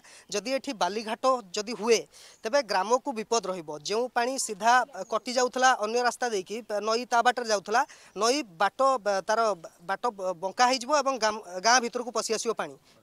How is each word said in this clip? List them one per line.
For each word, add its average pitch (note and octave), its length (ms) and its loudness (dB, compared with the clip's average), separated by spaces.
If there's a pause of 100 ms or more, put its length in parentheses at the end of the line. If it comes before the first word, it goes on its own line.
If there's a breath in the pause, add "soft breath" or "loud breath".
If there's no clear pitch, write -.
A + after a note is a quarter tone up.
(300 loud breath)
ଯଦି G3+ 220 -4
ଏଠି C4+ 220 -4
ବାଲିଘାଟ G#3 500 -4 (280)
ଯଦି G#3 220 -6
ହୁଏ, G#3 260 2 (440 loud breath)
ତେବେ A#3 200 2
ଗ୍ରାମକୁ G#3 480 0
ବିପଦ G3+ 360 -2
ରହିବ। F3+ 220 -8 (100)
ଯେଉଁ G#3 280 -2
ପାଣି A#3+ 320 -2
ସିଧା, A3 340 2 (100)
ଅ, F#3+ 200 -10
କଟି A3+ 300 -6
ଯାଉଥିଲା B3+ 380 2
ଅନ୍ୟ A3 300 0
ରାସ୍ତା B3 280 -2
ଦେଇକି, G3+ 320 -4
ଅ, G#3 180 -4
ନଈ A3 260 -2
ତା A#3 160 2
ବାଟରେ A#3+ 240 2
ଯାଉଥିଲା, G#3+ 360 0 (360 loud breath)
ନଈ B3 260 0
ବାଟ, G3 360 -2 (180)
ବ-, G3 240 -2
ତାର A3 180 0 (420)
ବାଟ F#3 260 -6
ବ-, F#3+ 260 -4
ବଙ୍କା F#3+ 340 0
ହେଇଯିବ B3 320 -2
ଏବଂ C4+ 180 -2
ଗାଁ, G#3+ 160 0 (260)
ଗାଁ A#3 220 6
ଭିତରକୁ A#3+ 300 -6
ପଶି A3 220 -2
ଆସିବ G#3+ 200 -2
ପାଣି। D#3+ 200 -6 (300 soft breath)